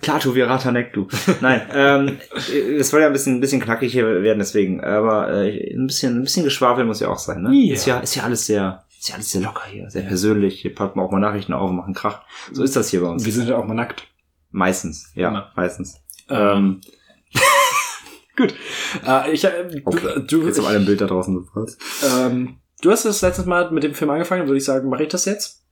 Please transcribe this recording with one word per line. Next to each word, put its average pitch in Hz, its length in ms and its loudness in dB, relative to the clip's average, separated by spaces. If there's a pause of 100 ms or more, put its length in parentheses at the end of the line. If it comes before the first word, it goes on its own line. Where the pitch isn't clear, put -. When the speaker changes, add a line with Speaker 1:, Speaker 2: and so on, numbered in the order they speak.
Speaker 1:
klar, 156 180 0
tu, 135 140 0
wir 123 140 4
Ratanek, 123 460 -2
du. 98 140 -4 (340)
Nein, 127 200 4 (140)
ähm, 139 420 4 (640)
es 123 100 2
soll 151 120 6
ja 156 60 6
ein 147 60 2
bisschen, 135 220 0
ein 123 60 0
bisschen 135 200 2
knackig 117 300 0
hier 110 320 2
werden, 107 160 4
deswegen. 98 440 0
Aber, 107 480 0
äh, 101 440 -2
ein 131 100 -2
bisschen, 131 320 0
ein 123 60 0
bisschen 165 200 0
Geschwafel 127 420 2
muss 110 160 -2
ja 104 80 -2
auch 90 100 -4
sein, 80 240 -6
ne? 165 100 4
Speaker 2:
Ja. 240 220 6
Speaker 1:
Ist 107 100 -2
ja, 127 140 2
ist - 160 -4
ja 127 80 -4
alles 113 240 -2
sehr, 95 360 0 (160)
ist - 100 -8
ja - 60 -12
alles 104 160 -8
sehr 95 100 -2
locker 98 280 -6
hier, 95 220 -14
sehr 95 120 -6
Speaker 2:
Ja. 98 40 -8
Speaker 1:
persönlich. 101 520 2
Hier - 140 -8
packen 98 260 -4
wir 92 40 0
auch 95 80 -4
mal 95 80 0
Nachrichten 101 340 -2
auf 92 160 -2
und 92 60 -2
machen 90 180 -6
Krach. - 280 -6 (300)
So 131 120 -4
ist 135 120 0
das 113 140 0
hier 90 120 0
bei 87 80 0
uns. 95 160 -4
Speaker 2:
Wir 110 60 -2
sind 117 160 -2
ja 120 100 0
auch - 100 -4
mal 110 80 -6
nackt. - 320 -8 (460)
Speaker 1:
Meistens, 92 640 -4
ja, 90 140 0
Speaker 2:
Immer. 95 260 -8
Speaker 1:
meistens. 90 460 -6 (280)
Speaker 2:
Ähm. - 80 -2
Speaker 1:
Ähm. 101 440 2 (520)
Speaker 2:
<laughs> - 1040 0
Gut. - 180 2 (540)
Äh, 135 240 2
ich, 156 140 0
äh, 190 40 6 (220)
du, 156 140 -10
Speaker 1:
Okay, 175 220 -2 (200)
Speaker 2:
du, 156 180 2
Speaker 1:
jetzt - 120 0
haben 104 60 0
Speaker 2:
ich, - 60 0
Speaker 1:
alle 104 100 4
ein 98 60 4
Bild 101 140 2
da 104 80 2
draußen 95 260 0
sofort. 92 440 -8 (260)
Speaker 2:
ähm, 127 540 0 (240)
du 175 100 6
hast 226 140 2
das 208 160 0
letztes 180 240 0
Mal 175 260 0
mit 151 120 0
dem 147 100 -2
Film 147 160 -2
angefangen, 170 380 0
würde 139 100 2
ich 135 80 -2
sagen, 131 240 0
mache 131 140 0
ich 151 60 -4
das 180 140 -2
jetzt? - 480 -6